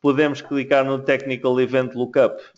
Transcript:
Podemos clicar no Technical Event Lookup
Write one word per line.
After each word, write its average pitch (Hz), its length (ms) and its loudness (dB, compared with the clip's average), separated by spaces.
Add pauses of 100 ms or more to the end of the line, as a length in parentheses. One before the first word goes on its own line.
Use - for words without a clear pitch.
Podemos 143 400 2
clicar 139 440 0
no 135 140 -2
Technical 131 600 -2
Event 127 340 0
Lookup 123 480 0 (160)